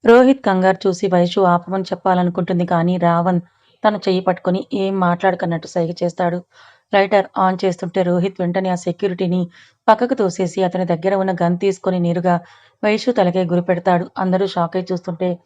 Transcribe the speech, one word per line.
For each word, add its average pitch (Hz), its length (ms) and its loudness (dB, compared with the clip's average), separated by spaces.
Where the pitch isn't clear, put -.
రోహిత్ 254 380 6
కంగారు 185 400 2
చూసి 190 260 0
వైషు 175 340 2
ఆపమని 180 420 2
చెప్పాలనుకుంటుంది, 180 800 0
కానీ 175 320 0
రావణ్ 175 440 2
తన 214 120 2
చెయ్యి 185 260 0
పట్టుకొని 180 400 -2
ఏం 196 260 -2
మాట్లాడకన్నట్టు 175 680 -2
సైగ 170 240 -4
చేస్తాడు. 175 480 -4
లైటర్ 196 340 2
ఆన్ 185 200 0
చేస్తుంటే 185 460 -4
రోహిత్ 180 360 -2
వెంటనే 185 300 -2
ఆ 180 60 0
సెక్యూరిటీని 180 680 -4
పక్కకు 240 260 2
తోసేసి 190 500 -2
అతని 180 220 -2
దగ్గర 175 300 -2
ఉన్న 190 160 -2
గన్ 175 280 0
తీసుకొని 185 400 -2
నేరుగా 175 360 0
వైషు 214 280 0
తలకే 185 320 0
గురిపెడతాడు. 175 640 0
అందరూ 185 300 0
షాక్ 175 280 -4
అయి 185 100 -4
చూస్తుంటే 180 440 -6